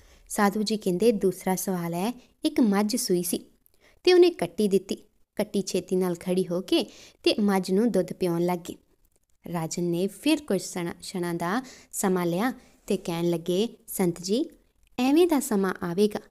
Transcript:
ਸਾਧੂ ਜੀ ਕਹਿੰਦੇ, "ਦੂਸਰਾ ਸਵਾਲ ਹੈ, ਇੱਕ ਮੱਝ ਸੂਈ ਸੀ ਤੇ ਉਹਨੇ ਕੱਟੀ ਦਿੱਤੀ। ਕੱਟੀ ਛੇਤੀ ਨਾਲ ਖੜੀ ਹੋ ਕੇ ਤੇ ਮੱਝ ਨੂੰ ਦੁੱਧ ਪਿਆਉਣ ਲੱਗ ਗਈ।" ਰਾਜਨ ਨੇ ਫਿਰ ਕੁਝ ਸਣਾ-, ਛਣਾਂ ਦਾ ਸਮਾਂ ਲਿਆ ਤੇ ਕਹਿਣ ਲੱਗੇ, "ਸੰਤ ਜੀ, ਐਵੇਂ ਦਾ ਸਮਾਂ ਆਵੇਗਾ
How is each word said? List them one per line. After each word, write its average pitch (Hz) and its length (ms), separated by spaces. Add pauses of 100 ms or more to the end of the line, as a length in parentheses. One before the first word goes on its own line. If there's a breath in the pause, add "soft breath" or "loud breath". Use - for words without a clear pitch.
(280 soft breath)
ਸਾਧੂ 208 340
ਜੀ 208 140
ਕਹਿੰਦੇ, 202 360
"ਦੂਸਰਾ 185 440
ਸਵਾਲ 175 380
ਹੈ, 190 180 (320 loud breath)
ਇੱਕ 302 160
ਮੱਝ 208 360
ਸੂਈ 180 260
ਸੀ - 160 (640 soft breath)
ਤੇ 359 80
ਉਹਨੇ 359 180
ਕੱਟੀ 214 380
ਦਿੱਤੀ। 190 280 (400)
ਕੱਟੀ 208 260
ਛੇਤੀ 185 340
ਨਾਲ 185 240
ਖੜੀ 185 280
ਹੋ 175 120
ਕੇ 240 240 (380 loud breath)
ਤੇ 349 180
ਮੱਝ 196 300
ਨੂੰ 208 220
ਦੁੱਧ 180 200
ਪਿਆਉਣ 170 320
ਲੱਗ 180 140
ਗਈ।" - 180 (760)
ਰਾਜਨ 165 320
ਨੇ 175 220
ਫਿਰ 302 360
ਕੁਝ 190 200
ਸਣਾ-, - 400
ਛਣਾਂ 175 320
ਦਾ 175 280 (300 loud breath)
ਸਮਾਂ 185 340
ਲਿਆ 190 260 (340 loud breath)
ਤੇ 202 100
ਕਹਿਣ 170 340
ਲੱਗੇ, 175 380 (180)
"ਸੰਤ 175 360
ਜੀ, 208 220 (540)
ਐਵੇਂ 277 280
ਦਾ 311 140
ਸਮਾਂ 190 420
ਆਵੇਗਾ 190 380 (100)